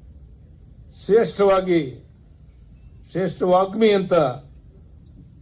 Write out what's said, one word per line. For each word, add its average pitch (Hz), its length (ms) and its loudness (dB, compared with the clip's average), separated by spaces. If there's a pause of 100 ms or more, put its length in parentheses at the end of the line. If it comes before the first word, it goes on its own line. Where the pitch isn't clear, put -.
(1080)
ಶ್ರೇಷ್ಠವಾಗಿ 185 1000 0 (1040)
ಶ್ರೇಷ್ಠ 180 320 -6
ವಾಗ್ಮಿ 190 460 2
ಅಂತ 190 240 0 (1300)